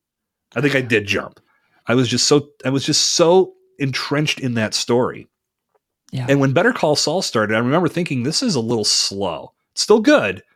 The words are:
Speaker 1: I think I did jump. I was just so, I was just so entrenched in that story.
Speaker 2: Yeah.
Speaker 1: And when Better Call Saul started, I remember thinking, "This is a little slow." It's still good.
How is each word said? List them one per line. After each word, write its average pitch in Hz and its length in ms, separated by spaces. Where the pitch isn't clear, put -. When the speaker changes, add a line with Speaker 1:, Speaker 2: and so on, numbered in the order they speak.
Speaker 1:
I - 60
think 139 160
I 131 60
did 110 240
jump. - 340
I 117 100
was 131 100
just 120 220
so, 147 220
I 127 60
was 135 140
just - 280
so 180 420
entrenched 143 640
in 123 140
that 107 200
story. 120 520
Speaker 2:
Yeah. 127 160
Speaker 1:
And 139 100
when 135 140
Better 190 200
Call 151 240
Saul 170 260
started, 107 340
I 117 40
remember 147 280
thinking, 151 340
"This 151 200
is 226 120
a 123 60
little 113 240
slow." 92 680
It's - 100
still 220 180
good. 185 420